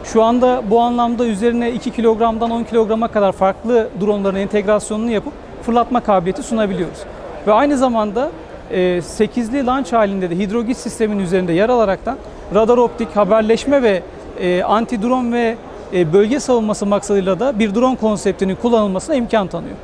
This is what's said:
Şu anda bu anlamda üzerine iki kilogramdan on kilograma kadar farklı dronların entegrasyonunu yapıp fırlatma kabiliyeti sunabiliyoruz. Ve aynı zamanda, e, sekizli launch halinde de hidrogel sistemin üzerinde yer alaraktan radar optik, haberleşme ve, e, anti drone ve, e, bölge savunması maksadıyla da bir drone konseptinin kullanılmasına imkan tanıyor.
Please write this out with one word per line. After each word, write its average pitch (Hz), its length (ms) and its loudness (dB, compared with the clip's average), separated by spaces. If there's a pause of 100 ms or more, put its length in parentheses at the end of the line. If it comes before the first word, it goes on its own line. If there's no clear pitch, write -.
Şu 226 200 2
anda 247 460 4
bu 233 120 4
anlamda 240 440 0
üzerine 233 460 0
iki 247 200 -6
kilogramdan 226 600 2
on 233 120 -2
kilograma 220 440 0
kadar 202 240 2
farklı 214 580 0 (120)
dronların 202 340 0
entegrasyonunu 208 760 0
yapıp 220 220 -4 (300)
fırlatma 240 360 0
kabiliyeti 190 440 0
sunabiliyoruz. 196 560 -2 (480)
Ve 208 60 4
aynı 285 240 4
zamanda, 233 520 0 (420)
e, 180 300 0
sekizli 233 640 -2
launch 254 280 -2
halinde 196 360 2
de 175 80 -2
hidrogel 214 360 -2
sistemin 214 460 -4
üzerinde 185 340 0
yer 196 160 2
alaraktan 226 480 0 (380)
radar 226 220 6
optik, 233 380 0
haberleşme 220 680 2
ve, 196 180 2 (380)
e, 180 240 0
anti 226 380 0
drone 240 300 0
ve, 233 240 0 (380)
e, 175 200 2
bölge 214 260 4
savunması 214 460 0
maksadıyla 196 540 0
da 240 200 -2
bir 208 160 2
drone 247 200 2
konseptinin 196 600 0
kullanılmasına 220 600 0
imkan 226 320 0
tanıyor. 170 360 -10